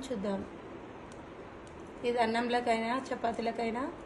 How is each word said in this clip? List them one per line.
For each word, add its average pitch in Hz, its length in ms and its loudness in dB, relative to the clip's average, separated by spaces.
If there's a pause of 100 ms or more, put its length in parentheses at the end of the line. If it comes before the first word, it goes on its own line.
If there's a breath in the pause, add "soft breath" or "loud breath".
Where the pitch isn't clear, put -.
చూద్దాం. 202 340 0 (1700)
ఇది 240 160 4
అన్నంలోకైనా 233 680 4 (140)
చపాతీలకైనా 226 760 0 (220)